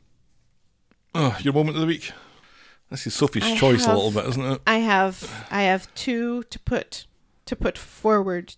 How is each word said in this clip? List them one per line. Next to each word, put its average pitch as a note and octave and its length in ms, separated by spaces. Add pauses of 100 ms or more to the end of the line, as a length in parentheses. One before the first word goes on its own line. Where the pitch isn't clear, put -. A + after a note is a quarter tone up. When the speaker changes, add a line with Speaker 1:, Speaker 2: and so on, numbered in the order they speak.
(1120)
Speaker 1:
Uh, C3+ 280
your C#3 120
moment D3+ 220
of D#3+ 60
the D#3+ 60
week. - 260 (800)
This C3 160
is A2 80
Sophie's D3 280
Speaker 2:
I A3+ 140
Speaker 1:
choice E3+ 280
a - 20
Speaker 2:
have, A3 100
Speaker 1:
little G3+ 140
bit, G#2 180
isn't C3 160
it? C3 220
Speaker 2:
I A3 100
have, F#3+ 720
I G3+ 140
have F#3+ 320
two A#3+ 480
to - 160
put, - 480 (400)
to - 80
put - 240
forward G3 680 (100)